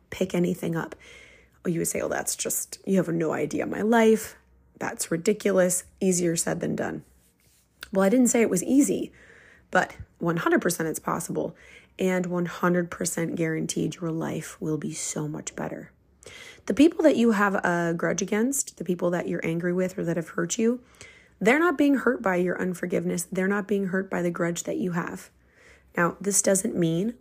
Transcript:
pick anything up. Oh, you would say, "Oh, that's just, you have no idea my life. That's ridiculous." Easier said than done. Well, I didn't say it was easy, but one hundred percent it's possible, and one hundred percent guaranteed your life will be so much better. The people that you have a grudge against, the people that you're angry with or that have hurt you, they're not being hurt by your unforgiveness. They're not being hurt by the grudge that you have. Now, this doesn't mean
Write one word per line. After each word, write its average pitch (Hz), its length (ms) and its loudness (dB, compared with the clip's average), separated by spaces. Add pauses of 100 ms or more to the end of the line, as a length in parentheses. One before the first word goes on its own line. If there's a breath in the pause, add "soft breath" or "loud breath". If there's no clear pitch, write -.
pick - 240 -4
anything 175 420 -2
up. - 200 -6 (680 loud breath)
Oh, - 60 -2
you 170 100 -2
would 170 80 -2
say, - 140 -4
"Oh, - 60 -2
that's - 280 -4
just, - 480 -6
you 190 140 2
have 170 120 2
no 165 220 0
idea 147 360 -2
my - 160 -4
life. 220 540 4 (420)
That's - 320 -6
ridiculous." 185 720 2 (160)
Easier 175 360 2
said 165 260 -2
than 160 140 -2
done. - 280 -6 (880)
Well, 190 100 4
I 196 60 6
didn't 240 200 6
say 233 120 2
it 220 80 4
was 180 140 0
easy, 247 480 2 (580 loud breath)
but - 260 0 (220)
one 170 200 -2
hundred 339 260 2
percent 175 260 -2
it's 151 80 -6
possible, - 580 -4 (440 loud breath)
and 185 260 0
one 175 220 -2
hundred 175 420 0
percent 170 460 -4
guaranteed 160 640 -2
your 170 120 -6
life 156 500 -6
will 156 200 -4
be 156 140 -8
so 156 340 -6
much 151 280 -10
better. - 360 -10 (720 loud breath)
The - 80 -2
people 320 300 6
that 302 140 8
you 233 160 6
have 202 200 2
a 170 420 2
grudge 170 280 -2
against, 220 540 -2
the - 60 -12
people 175 280 0
that 175 160 -2
you're 175 180 -4
angry 170 280 0
with 185 220 0
or 180 100 -4
that 170 120 0
have 165 120 -6
hurt 170 280 -4
you, 233 240 0 (580 loud breath)
they're 240 200 4
not 330 180 4
being 285 200 4
hurt 240 260 0
by 185 140 0
your 180 220 0
unforgiveness. 180 720 -4
They're 190 160 0
not 202 200 -2
being 196 220 -2
hurt 190 200 -4
by 180 140 -4
the 175 80 0
grudge 170 320 -4
that - 140 -4
you 180 160 -2
have. - 360 -6 (680 soft breath)
Now, 170 220 0
this 190 220 0
doesn't 196 340 0
mean 175 460 0